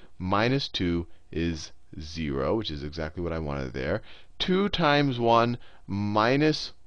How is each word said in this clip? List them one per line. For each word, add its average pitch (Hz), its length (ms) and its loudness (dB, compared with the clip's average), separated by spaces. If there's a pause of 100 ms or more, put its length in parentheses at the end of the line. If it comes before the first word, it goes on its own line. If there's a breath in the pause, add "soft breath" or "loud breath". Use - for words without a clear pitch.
(200 soft breath)
minus 110 480 2
two 85 380 0 (260 soft breath)
is 82 400 -2 (280)
zero, 78 560 -2
which 104 160 -2
is 71 100 -8
exactly 78 400 -6
what 85 100 -2
I 80 60 -2
wanted 71 340 -4
there. 69 300 -2 (380 loud breath)
Two 190 280 2
times 143 520 2
one 117 400 4 (260 soft breath)
minus 110 840 2 (160)